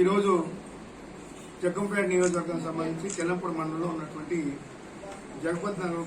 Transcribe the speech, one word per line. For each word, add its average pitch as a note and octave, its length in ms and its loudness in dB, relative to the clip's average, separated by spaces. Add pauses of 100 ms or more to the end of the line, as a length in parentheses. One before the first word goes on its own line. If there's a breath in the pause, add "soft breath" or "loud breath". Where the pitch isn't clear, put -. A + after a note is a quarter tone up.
ఈరోజు G3 320 8 (1300)
జగ్గంపేట G3 500 2
నియోజకవర్గం E3+ 540 4
సంబంధించి D#3+ 500 -2
కెల్లంపూడి F3 440 0
మండలంలో D#3+ 340 -2
ఉన్నటువంటి D#3 440 -4 (1080)
జగపతి F3 380 -2
నగరం E3+ 260 -2